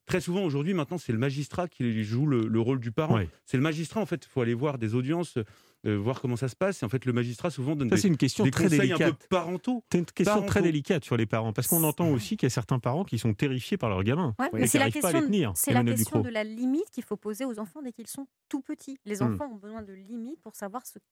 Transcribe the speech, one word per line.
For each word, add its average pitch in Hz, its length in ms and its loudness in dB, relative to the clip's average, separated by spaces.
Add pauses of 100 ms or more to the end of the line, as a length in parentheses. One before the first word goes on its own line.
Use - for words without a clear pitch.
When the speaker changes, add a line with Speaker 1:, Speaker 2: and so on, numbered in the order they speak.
Speaker 1:
très 185 140 0
souvent 185 240 -2
aujourd'hui, 151 300 0
maintenant, 170 240 -2
c'est - 140 -4
le 110 60 0
magistrat 143 500 -2
qui 113 360 -2
joue 117 220 0
le, 120 200 2
le 110 140 2
rôle 127 200 0
du 117 120 -6
parent. 156 240 2
Speaker 2:
Oui. 92 120 0 (180)
Speaker 1:
C'est - 100 0
le 127 60 2
magistrat, 160 380 -2
en 190 60 0
fait, 165 200 -6
il - 20 -20
faut - 140 -2
aller 117 120 2
voir 135 240 -2
des 110 160 -2
audiences, 143 440 -2 (480)
euh, 107 100 2
voir 107 240 -2
comment 123 160 -2
ça 127 120 -2
se - 80 -8
passe. 190 260 -2
Et 127 40 -2
en - 20 -6
fait, 127 160 -2
le 123 80 0
magistrat, 120 380 -2
souvent, 139 260 -2
donne 135 120 0
Speaker 2:
Ça, 190 80 4
Speaker 1:
des, - 60 2
Speaker 2:
c'est 208 60 4
une 160 80 4
question 143 280 2
Speaker 1:
des 160 60 6
Speaker 2:
très 170 140 4
Speaker 1:
conseils 160 160 6
Speaker 2:
délicate. 135 280 4
Speaker 1:
un 165 40 4
peu - 180 -14
parentaux. 185 600 0
Speaker 2:
C'est 180 80 4
une 175 60 2
question 196 300 2
Speaker 1:
Parentaux. 202 160 2
Speaker 2:
très 202 120 4
délicate 160 420 2
sur 127 120 0
les 113 100 2
parents, 113 260 -2
parce 123 160 -2
qu'on 165 160 2
entend 160 260 2
aussi 135 260 0
qu'il - 100 2
y 127 60 2
a - 20 -6
certains 131 240 0
parents 135 260 -2
qui 120 140 -2
sont 113 160 2
terrifiés 135 420 0
par 131 120 -2
leurs 95 160 2
gamins 131 340 0
Speaker 3:
Ouais, 254 80 0
Speaker 2:
et 349 60 -4
Speaker 3:
mais - 100 0
Speaker 2:
qui 240 60 4
Speaker 3:
c'est - 100 4
la - 80 6
Speaker 2:
n'arrivent 294 160 -2
pas 190 60 4
à 170 40 2
les 330 80 2
Speaker 3:
question 294 80 2
de, 202 40 2
Speaker 2:
tenir. 156 220 2
Speaker 3:
c'est - 180 0
la 120 80 4
Speaker 2:
Emmanuel 117 180 2
Speaker 3:
question 113 200 0
Speaker 2:
Ducrot. 107 100 0
Speaker 3:
de 233 60 -6
la 214 100 0
limite 254 480 -2
qu'il 240 120 -8
faut 208 120 -6
poser 214 280 -8
aux 240 140 -6
enfants 220 240 -12
dès 247 100 -10
qu'ils 226 160 -16
sont 277 180 -12 (220)
tout 285 120 -4
petits. 269 440 -12
Les 202 160 -6
Speaker 2:
Hmm. 120 140 2
Speaker 3:
enfants - 180 -6
ont 214 40 -14
besoin 214 260 -14
de 196 100 -18
limites 226 500 -12
pour 220 120 -18
savoir 196 320 -10
ce - 120 -18 (140)